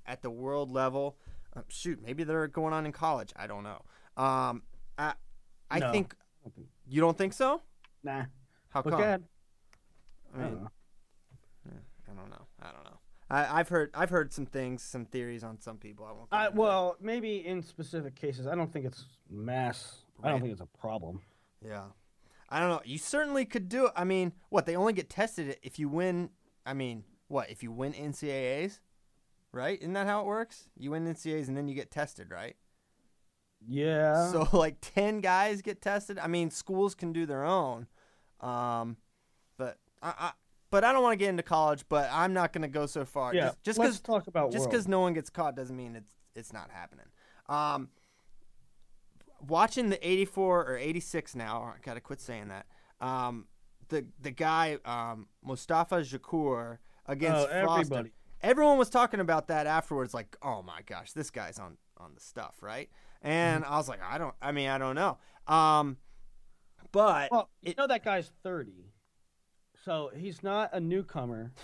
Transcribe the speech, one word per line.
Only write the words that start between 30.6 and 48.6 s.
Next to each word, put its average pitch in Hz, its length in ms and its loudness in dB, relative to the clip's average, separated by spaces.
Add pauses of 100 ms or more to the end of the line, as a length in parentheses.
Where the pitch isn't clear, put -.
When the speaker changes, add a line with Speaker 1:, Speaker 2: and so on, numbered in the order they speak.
Speaker 1:
You 139 160 -8
win 160 140 -2
N 165 100 -4
C 160 180 -6
A 156 40 -2
As 139 100 -4
and 131 80 -4
then 143 120 -4
you 139 60 -6
get 135 160 -8
tested, 147 400 -8
right? 90 260 -10 (1080)
Speaker 2:
Yeah. 156 640 4
Speaker 1:
So, 160 220 4
<laughs> 196 40 8
like, 160 240 6
ten 208 400 2
guys 196 420 2
get 202 200 -6
tested? 202 360 -2
I 170 80 -4
mean, 170 240 2
schools 190 440 0
can 170 180 -4
do 165 140 -2
their 139 180 -2
own. 143 420 0 (540)
Um, 120 560 -2 (600)
but 127 200 -8 (240)
I, 165 160 -4
I, 165 140 -4 (380)
but 202 140 6
I 247 80 8
don't 262 100 6
wanna 233 140 6
get 196 120 2
into 175 140 0
college, 156 460 4
but 143 240 4
I'm 170 200 4
not 180 200 2
gonna 156 160 -2
go 147 180 -2
so 139 180 -2
far. 131 300 -2
Speaker 2:
Yeah, 165 140 4
Speaker 1:
Just, - 160 -4
just 214 140 0
Speaker 2:
let's 233 140 6
Speaker 1:
'cause, 202 80 -6
Speaker 2:
talk 214 280 0
about 156 240 2
Speaker 1:
just - 100 2
Speaker 2:
world. 131 100 2
Speaker 1:
'cause 214 160 2
no 190 120 4
one 180 120 4
gets 156 180 -4
caught 151 260 -2
doesn't 127 200 -8
mean 120 200 -12
it's, 107 160 -18 (220)
it's 113 180 -14
not 101 180 -12
happening. 82 360 -16 (420)
Um, 143 400 0 (1600)